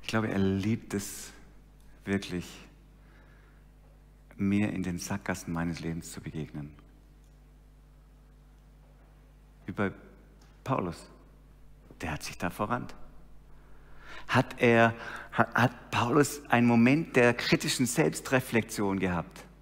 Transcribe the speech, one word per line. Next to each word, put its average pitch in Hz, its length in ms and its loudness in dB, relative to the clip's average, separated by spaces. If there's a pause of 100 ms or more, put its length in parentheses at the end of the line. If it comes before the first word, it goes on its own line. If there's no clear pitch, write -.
Ich - 80 -14
glaube, 110 180 0
er 98 120 -2
liebt 98 540 0
es - 380 -8 (720)
wirklich, 95 640 -6 (1700)
mir 101 380 2
in 92 100 -4
den 90 160 -4
Sackgassen 92 540 -6
meines 85 260 -2
Lebens 82 320 -6
zu - 80 -12
begegnen. 76 540 -10 (3000)
Wie 101 60 -10
bei 98 220 -2 (720)
Paulus. 104 440 -4 (920)
Der 82 100 -6
hat 78 120 -8
sich - 140 -10
da 90 120 -4
verrannt. 120 440 -4 (1300)
Hat - 340 0
er, 117 320 8 (440)
ha-, - 160 2
hat - 380 0
Paulus 120 580 2
einen 120 180 6
Moment 120 480 6
der 120 180 6
kritischen 147 520 0
Selbstreflexion 120 1120 0
gehabt? 90 460 -4 (160)